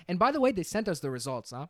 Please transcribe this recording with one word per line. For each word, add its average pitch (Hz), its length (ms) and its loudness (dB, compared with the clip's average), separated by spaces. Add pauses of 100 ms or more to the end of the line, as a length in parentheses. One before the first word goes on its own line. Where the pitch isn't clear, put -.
And 175 120 0
by 247 140 6
the 302 80 0
way, 262 120 6
they 185 100 -2
sent 214 240 -2
us 170 140 -2
the 135 100 -4
results, 123 400 -6
huh? 131 200 -10